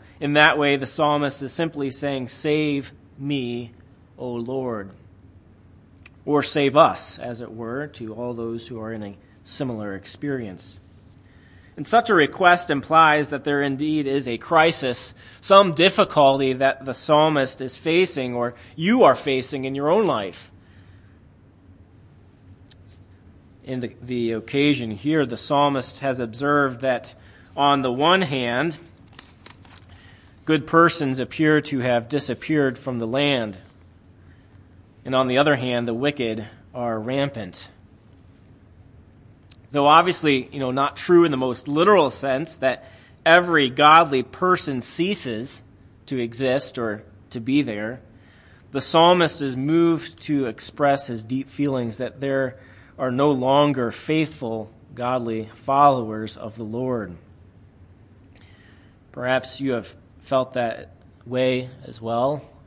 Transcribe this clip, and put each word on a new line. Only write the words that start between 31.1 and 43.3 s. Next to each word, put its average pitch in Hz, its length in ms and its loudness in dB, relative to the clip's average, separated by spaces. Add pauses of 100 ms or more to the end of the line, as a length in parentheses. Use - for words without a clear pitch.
appear 151 440 2
to 139 160 -4
have 120 300 0
disappeared 139 680 -2
from 123 220 -8
the 113 80 -4
land. 120 520 -2 (1400)
And 131 120 -6
on 131 140 2
the 127 100 2
other 147 180 4
hand, 120 320 -2
the 113 60 -4
wicked 117 520 -4 (280)
are 117 260 -4
rampant. 123 680 -6 (2000)
Though 143 160 2
obviously, 156 640 4
you 139 80 -8
know, 127 100 -4
not 139 280 -2
true 175 260 6
in 160 60 2
the 135 80 -2
most 127 280 -4
literal 160 440 4
sense 135 480 -6
that 131 260 -2 (400)
every 165 460 4